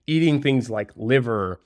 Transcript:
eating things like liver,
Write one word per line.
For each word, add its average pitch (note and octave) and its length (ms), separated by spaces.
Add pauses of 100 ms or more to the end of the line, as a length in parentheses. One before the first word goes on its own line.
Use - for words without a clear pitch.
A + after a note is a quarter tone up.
eating D#3 340
things C3 300
like G#2+ 240
liver, A2 720